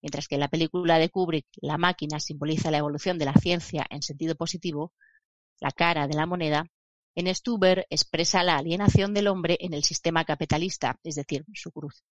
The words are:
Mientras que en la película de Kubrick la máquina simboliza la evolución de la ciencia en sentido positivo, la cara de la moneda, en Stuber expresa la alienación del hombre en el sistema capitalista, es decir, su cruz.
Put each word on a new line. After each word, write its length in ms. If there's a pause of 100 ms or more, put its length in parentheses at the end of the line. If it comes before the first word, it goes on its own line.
Mientras 280
que 60
en 60
la 60
película 500
de 120
Kubrick 360 (120)
la 200
máquina 440
simboliza 500
la 60
evolución 400
de 80
la 80
ciencia 560
en 120
sentido 340
positivo, 580 (680)
la 120
cara 360
de 80
la 100
moneda, 400 (480)
en 220
Stuber 540
expresa 520
la 140
alienación 580
del 140
hombre 320
en 140
el 100
sistema 400
capitalista, 800
es 120
decir, 280 (100)
su 180
cruz. 340 (120)